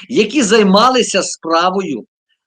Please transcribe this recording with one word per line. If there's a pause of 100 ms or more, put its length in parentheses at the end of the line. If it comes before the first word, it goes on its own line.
які
займалися
справою (420)